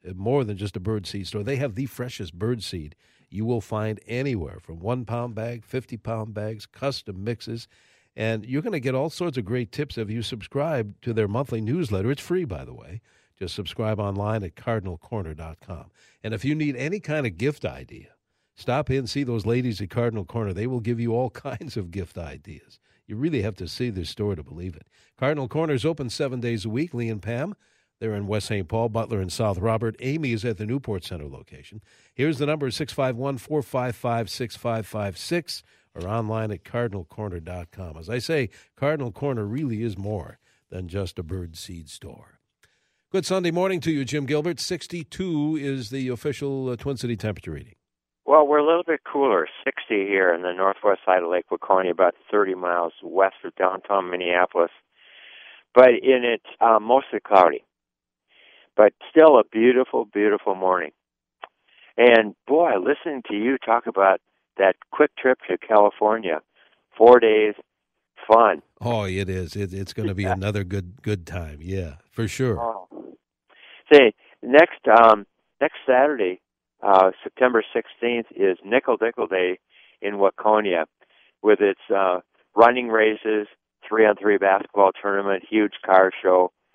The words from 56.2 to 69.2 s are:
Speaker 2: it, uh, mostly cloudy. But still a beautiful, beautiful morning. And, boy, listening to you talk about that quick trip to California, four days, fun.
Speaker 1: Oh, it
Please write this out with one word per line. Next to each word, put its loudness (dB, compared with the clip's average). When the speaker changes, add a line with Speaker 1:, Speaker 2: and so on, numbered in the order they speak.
Speaker 2:
it, -2
uh, 6
mostly 0
cloudy. 4
But 6
still 8
a 4
beautiful, 2
beautiful 0
morning. 0
And, 6
boy, 4
listening -4
to -6
you 0
talk 0
about 2
that 4
quick 2
trip 0
to -2
California, 2
four 10
days, 4
fun. 6
Speaker 1:
Oh, -2
it -4